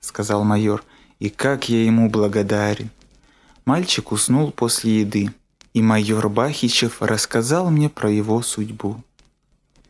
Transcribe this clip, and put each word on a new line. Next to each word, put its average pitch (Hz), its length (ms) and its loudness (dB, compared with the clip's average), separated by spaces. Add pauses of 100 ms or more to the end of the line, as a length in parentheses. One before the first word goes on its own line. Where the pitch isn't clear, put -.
сказал 104 440 -2
майор, 104 400 0 (340)
«и 104 100 -4
как 135 400 -2
я 117 160 2
ему 113 240 4
благодарен». 104 840 0 (760)
Мальчик 175 480 -2
уснул 135 400 0
после 113 480 0
еды, 104 340 -2 (400)
и 110 80 2
майор 107 460 2
Бахичев 117 760 -2
рассказал 117 680 0
мне 151 200 4
про - 200 -2
его 107 300 0
судьбу. 107 640 -6 (880)